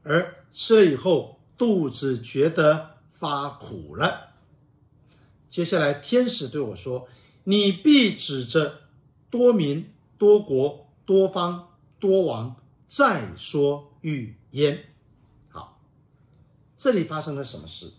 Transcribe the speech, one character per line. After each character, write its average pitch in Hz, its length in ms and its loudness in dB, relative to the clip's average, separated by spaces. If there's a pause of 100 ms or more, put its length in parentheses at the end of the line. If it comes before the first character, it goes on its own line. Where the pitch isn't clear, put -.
而 151 320 -2 (180)
吃 - 260 2
了 185 140 8
以 135 40 0
后， 156 440 -2 (160)
肚 202 320 0
子 127 320 -4
觉 143 300 0
得 156 460 0 (140)
发 143 400 -8
苦 80 460 -16
了。 - 380 -4 (1160)
接 175 120 -4
下 170 140 -2
来 147 160 0
天 247 340 0
使 143 200 -6
对 147 120 -8
我 107 160 -6
说 123 320 -10 (380)
：“你 202 260 2
必 269 440 4
指 135 280 -8
着 147 380 -2 (480)
多 247 240 4
民、 156 400 -2 (240)
多 208 240 6
国、 143 480 -2 (160)
多 190 220 4
方、 175 480 -6 (240)
多 190 260 2
王 123 300 -6 (320)
再 151 480 0
说 143 640 -4
预 135 380 -8 (140)
言。” 143 340 -2 (640)
好， - 320 -20 (960)
这 262 140 0
里 180 120 0
发 156 160 -8
生 151 160 -8
了 139 80 -8
什 - 160 -14
么 - 80 -18
事？ - 320 -18